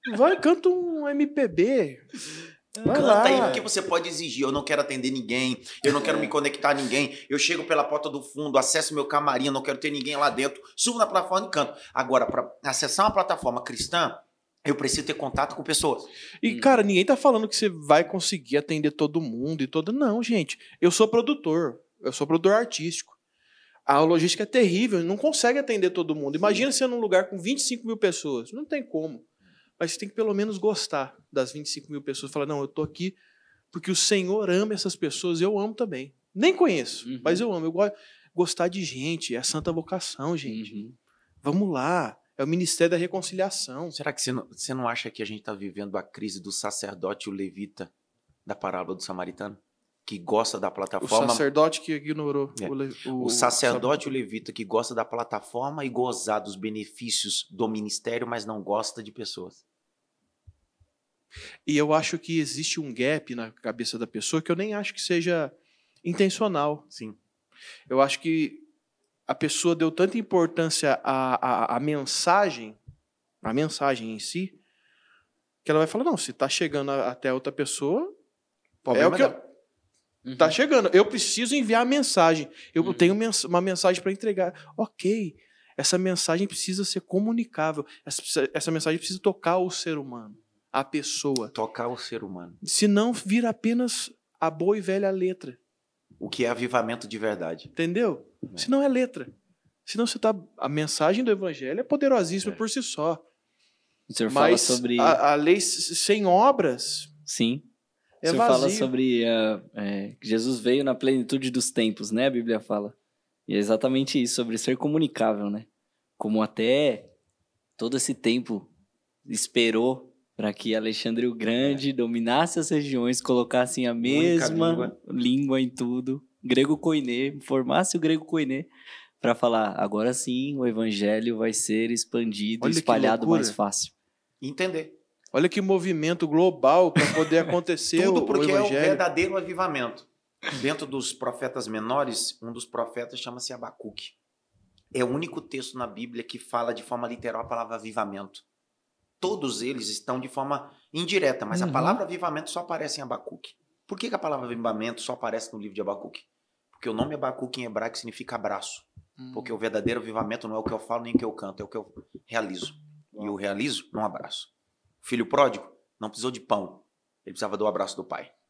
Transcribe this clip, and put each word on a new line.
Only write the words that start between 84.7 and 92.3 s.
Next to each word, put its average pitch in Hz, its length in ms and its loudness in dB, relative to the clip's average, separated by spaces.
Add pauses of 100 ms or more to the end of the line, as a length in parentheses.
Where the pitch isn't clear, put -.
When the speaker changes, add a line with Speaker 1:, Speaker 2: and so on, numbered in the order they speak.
Speaker 1:
Ok, 208 600 -2 (400)
essa - 200 0
mensagem 180 520 0
precisa 190 360 -4
ser - 180 -4
comunicável. 185 840 -2 (180)
Essa, - 480 -2
essa 160 200 -2
mensagem 160 260 -2
precisa 185 220 -8
tocar 185 380 0
o 185 120 0
ser 165 260 -6
humano, 120 400 -12 (360)
a 135 120 0
pessoa. 139 680 -2
Speaker 2:
Tocar 113 380 -4
o 123 80 -6
ser - 260 -8
humano. 87 420 -12